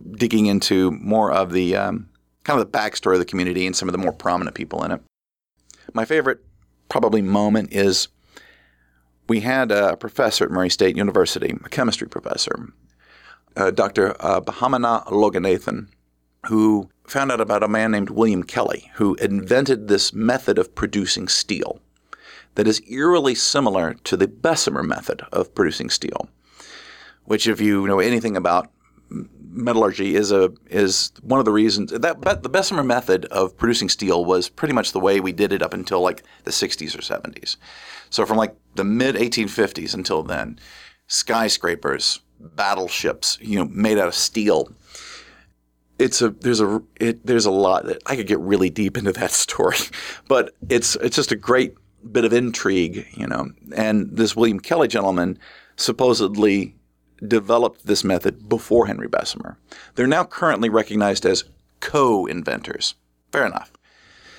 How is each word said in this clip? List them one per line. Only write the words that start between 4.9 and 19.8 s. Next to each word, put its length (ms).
My 120
favorite 340
probably 340
moment 520
is 340
we 140
had 280
a 280
professor 480
at 60
Murray 180
State 260
University, 580
a 40
chemistry 380
professor, 600
uh, 140
Doctor 500
uh, 180
Bahamana 680
Loganathan, 800
who 440
found 260
out 100
about 220
a 40
man 240
named 180
William 340
Kelly, 500
who 220
invented 720